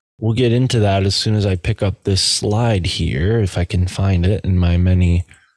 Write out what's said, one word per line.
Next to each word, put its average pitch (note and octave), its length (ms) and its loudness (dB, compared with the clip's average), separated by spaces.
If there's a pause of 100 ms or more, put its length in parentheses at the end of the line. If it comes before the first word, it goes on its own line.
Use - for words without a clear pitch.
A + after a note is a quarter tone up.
(180)
we'll A2 140 -2
get A#2+ 180 2
into B2 280 0
that G2 240 2
as G2 120 0
soon G#2+ 200 -2
as G#2 100 0
I F#2+ 120 0
pick G#2+ 260 -4
up F#2+ 220 -4
this F#2+ 180 0
slide G#2+ 640 -2
here, E2 540 -2
if F#2 180 -2
I F2 80 -2
can F2+ 200 0
find F#2+ 380 0
it G2+ 180 0
in F#2 140 0
my F2 220 2
many, F2+ 460 2 (320)